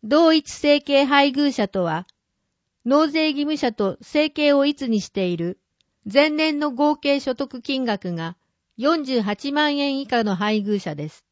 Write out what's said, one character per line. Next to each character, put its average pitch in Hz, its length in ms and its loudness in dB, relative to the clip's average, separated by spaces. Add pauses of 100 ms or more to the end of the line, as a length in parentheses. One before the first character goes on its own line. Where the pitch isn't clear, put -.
同 311 300 4
一 311 180 0
生 294 300 2
計 277 240 2
配 285 280 2
偶 277 200 0
者 208 160 -2
と 185 160 -2
は、 165 220 -4 (800)
納 294 200 4
税 311 220 0
義 285 120 -2
務 294 180 -2
者 240 160 -2
と 196 260 -4
生 302 300 0
計 294 240 2
を 277 100 4
一 285 240 -2
に 214 140 0
し - 80 -14
て 190 160 -2
い 175 100 -2
る 170 240 -6 (500)
前 285 200 4
年 302 280 -2
の 294 120 -2
合 294 260 0
計 277 240 0
所 262 140 -4
得 262 260 -8
金 262 240 -4
額 196 300 -4
が 165 240 -8 (400)
四 302 260 0
十 254 160 0
八 214 320 -4
万 294 240 0
円 277 240 -2
以 277 60 -10
下 233 180 0
の 202 100 -2
配 208 280 -2
偶 208 160 -2
者 185 160 -8
で 147 160 -10
す。 - 220 -20